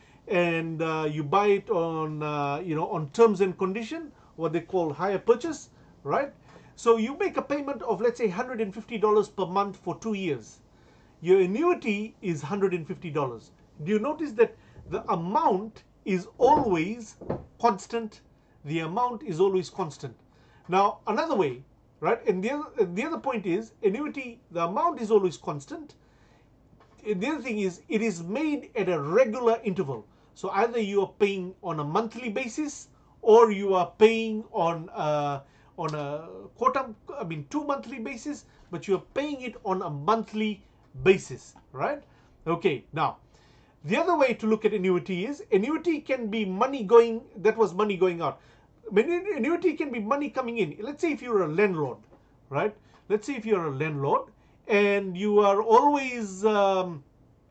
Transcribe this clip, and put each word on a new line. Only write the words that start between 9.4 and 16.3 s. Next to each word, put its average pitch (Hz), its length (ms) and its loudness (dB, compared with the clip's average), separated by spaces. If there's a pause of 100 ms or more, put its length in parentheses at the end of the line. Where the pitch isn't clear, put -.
month 196 300 -2
for - 220 -8
two 220 160 -6
years. 156 460 -6 (600)
Your 185 220 6
annuity 220 800 0
is 170 200 -4
hundred 190 320 -2
and 165 140 -6
fifty 175 220 -10
dollars. 135 420 -6 (320)
Do 165 80 -2
you 214 80 2
notice 294 340 -4
that 214 220 4 (340)
the 175 220 -6
amount 208 720 0 (220)
is 185 220 -2 (100)